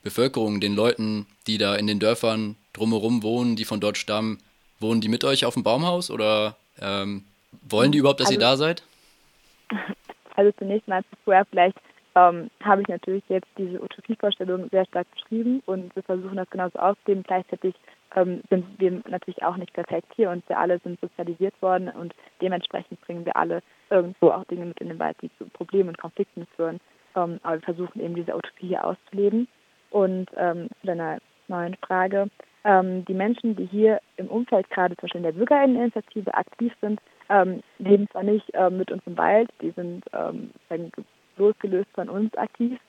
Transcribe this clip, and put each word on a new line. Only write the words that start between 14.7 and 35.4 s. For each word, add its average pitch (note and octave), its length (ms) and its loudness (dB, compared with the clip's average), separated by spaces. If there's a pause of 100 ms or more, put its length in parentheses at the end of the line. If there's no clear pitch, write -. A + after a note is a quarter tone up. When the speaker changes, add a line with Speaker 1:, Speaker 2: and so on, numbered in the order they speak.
Speaker 2:
stark F3+ 260 -6
beschrieben A#3+ 540 -2
und F#3 300 -6
wir F#3+ 80 -6
versuchen F#3+ 320 -4
das F#3 140 -6
genauso F#3 280 -6
auszuleben. G3 460 0
Gleichzeitig, F#3 500 -4 (420)
ähm, F3+ 340 2
sind F3+ 160 2 (120)
wir F#3 300 0
natürlich - 360 -8
auch F3+ 140 -2
nicht F3+ 160 -12
perfekt E3+ 420 -6
hier G#3 140 2
und F3 200 -6
wir - 100 0
alle F3+ 200 2
sind F3 200 -10
sozialisiert F3 640 -6
worden F#3 280 0
und E3+ 240 -12 (280)
dementsprechend F#3 600 -6
bringen E3+ 240 -12
wir - 100 -4
alle E3+ 260 0 (280)
irgendwo F3+ 400 4
auch F#3 160 0
Dinge F3 200 -8
mit E3+ 140 -12
in E3+ 100 -8
den E3 100 -10
Wald, D#3 220 -4
die - 160 -12
zu - 80 -14
Problemen F#3 440 -2
und E3 80 -12
Konflikten E3+ 580 -8
führen. E3 240 -4 (360)
Ähm, E3+ 280 -2
aber E3 120 -2
wir E3 60 -8
versuchen F3 400 -8
eben E3+ 140 -6
diese E3+ 200 -6
Utopie - 320 -10
hier - 180 -4
auszuleben. G3+ 640 -2 (440)
Und, F#3 440 0
ähm, E3+ 320 -2 (140)
zu F#3+ 60 -6
deiner E3+ 320 -4 (280)
neuen F3 300 -6
Frage, F#3+ 500 0 (360)
ähm, F#3 420 4
die F#3+ 80 -4
Menschen, G#3+ 420 0
die F#3 100 -4
hier G#3 360 4 (160)
im F#3 100 -8
Umfeld A3 420 0
gerade F3+ 260 0
zum - 80 -14
Beispiel F3+ 160 -8
in F3 40 -6
der E3 100 0
Bürgerinneninitiative A#3 1000 0